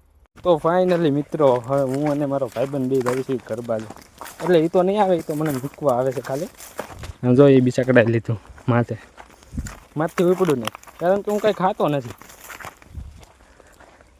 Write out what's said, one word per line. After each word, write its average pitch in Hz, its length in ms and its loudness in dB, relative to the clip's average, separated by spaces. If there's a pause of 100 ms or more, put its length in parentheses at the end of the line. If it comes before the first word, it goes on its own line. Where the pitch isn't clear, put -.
(420)
તો 170 220 4
finally 175 460 2
મિત્રો, 139 560 2
હવે 139 160 0
હું 139 280 -2
અને 143 160 -2
મારો 135 200 -4
ભાઈબંધ 131 440 -4
બે 135 100 0
જાવી 123 220 -2
છીએ 127 240 -6
ઘર 110 140 -8
બાજુ. 113 260 -6 (560)
એટલે 160 220 4
ઈ 170 40 0
તો 185 140 2
નહીં 202 200 2
આવે, 185 140 2
ઈ 160 40 -2
તો 156 140 -8
મને 156 160 -2
મૂકવા 135 480 -2
આવે 131 140 0
છે 131 80 -6
ખાલી. 143 280 -8 (760)
આમ 123 100 4
જો 139 140 8
ઈ 135 120 6
બિચાકડાએ 127 440 4
લીધું 113 340 -2 (300)
માથે. 117 300 0 (960)
માથે 170 280 -2
ઉપડું 175 340 2
નહીં, 110 140 -8 (280)
કારણ 190 200 0
કે 208 100 -8
હું 208 100 -2
કાંઈ 208 140 0
ખાતો 190 340 -2
નથી. 135 200 -4 (2000)